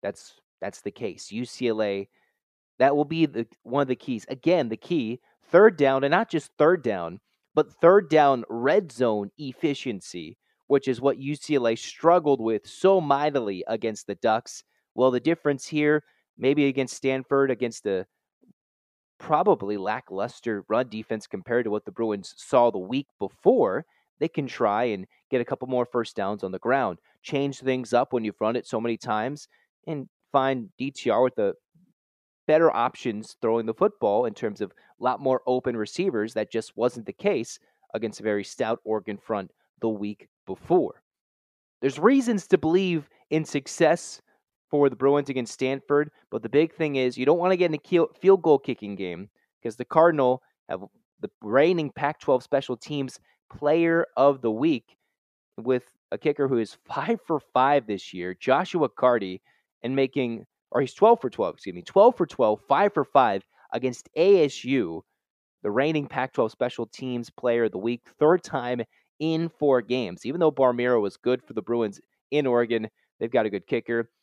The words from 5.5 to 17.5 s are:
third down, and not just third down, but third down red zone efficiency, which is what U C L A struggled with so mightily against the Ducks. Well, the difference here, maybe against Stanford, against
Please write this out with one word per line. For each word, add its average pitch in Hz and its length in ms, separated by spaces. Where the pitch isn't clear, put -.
third 190 260
down, 135 260
and 143 80
not 202 180
just - 280
third 160 260
down, 90 360
but 151 160
third 180 380
down 139 400
red 143 420
zone 107 460
efficiency, 120 1000
which 139 200
is 123 140
what 135 160
U 135 160
C 147 220
L 123 120
A 117 80
struggled 156 680
with 110 260
so 190 320
mightily 139 680
against 110 380
the 98 100
Ducks. - 480
Well, 131 160
the 123 120
difference 147 440
here, 151 380
maybe 143 300
against 131 300
Stanford, 135 520
against 120 360